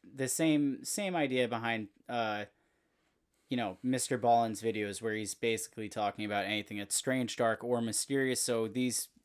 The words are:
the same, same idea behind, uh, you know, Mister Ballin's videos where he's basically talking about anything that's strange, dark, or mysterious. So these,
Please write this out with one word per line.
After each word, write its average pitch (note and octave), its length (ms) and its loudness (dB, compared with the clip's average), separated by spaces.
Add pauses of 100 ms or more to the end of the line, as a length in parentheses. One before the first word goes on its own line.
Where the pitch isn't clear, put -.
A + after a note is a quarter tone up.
(140)
the C3+ 140 -2
same, D3 560 2
same F#3+ 320 -4
idea B2+ 320 2
behind, A2+ 400 -2 (200)
uh, G#2+ 360 -2 (1040)
you C3 60 0
know, G2+ 260 -2
Mister B2+ 340 0
Ballin's A#2 460 4
videos G#2+ 400 -2
where A2 120 -2
he's G#2+ 200 -4
basically A2 540 -2
talking G#2 360 -2
about G2+ 200 0
anything G#2 340 -4
that's G2+ 160 -6
strange, B2+ 420 0
dark, A2+ 280 2
or A#2+ 160 2
mysterious. B2+ 600 0
So A2+ 280 0
these, B2 400 -2 (160)